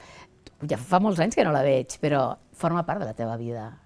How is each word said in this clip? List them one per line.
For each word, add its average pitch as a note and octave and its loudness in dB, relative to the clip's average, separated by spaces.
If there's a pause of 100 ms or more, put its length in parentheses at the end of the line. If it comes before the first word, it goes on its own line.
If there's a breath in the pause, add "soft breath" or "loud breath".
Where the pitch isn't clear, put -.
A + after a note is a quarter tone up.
(680 loud breath)
ja D3 -2
fa F3+ 2
molts G3 2
anys G3 0
que C4+ 6
no E3 0
la C#3 2
veig, C3+ 2 (140)
però C#3 2 (160)
forma E3 -2
part - -4
de G2+ -6
la A2+ -8
teva A2+ -4
vida, A#2 -10